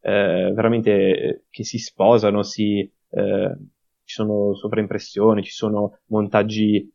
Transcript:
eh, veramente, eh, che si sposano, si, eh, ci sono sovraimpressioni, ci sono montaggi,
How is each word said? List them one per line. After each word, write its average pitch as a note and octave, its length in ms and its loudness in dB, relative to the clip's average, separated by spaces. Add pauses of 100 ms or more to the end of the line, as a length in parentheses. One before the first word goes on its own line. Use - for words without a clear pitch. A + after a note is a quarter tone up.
eh, F#2+ 520 0
veramente, A2+ 380 2
eh, F#2+ 580 0
che - 140 -12
si - 140 -8
sposano, G#2 640 2
si, G#2 380 -2
eh, G2 760 -4 (460)
ci - 120 -18
sono G#2 400 -2
sovraimpressioni, G#2 880 0
ci - 80 -14
sono G#2 560 -4
montaggi, G#2+ 880 0